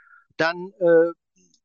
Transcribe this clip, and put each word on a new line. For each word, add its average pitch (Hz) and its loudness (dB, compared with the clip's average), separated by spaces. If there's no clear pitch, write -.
dann, 175 -4
äh, 170 2